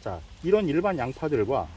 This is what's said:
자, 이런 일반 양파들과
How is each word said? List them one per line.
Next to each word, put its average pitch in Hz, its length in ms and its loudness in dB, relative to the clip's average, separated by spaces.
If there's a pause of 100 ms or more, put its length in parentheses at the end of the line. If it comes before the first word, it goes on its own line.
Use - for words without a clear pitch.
자, 90 200 -8 (240)
이런 196 240 4
일반 175 280 2
양파들과 127 680 0 (100)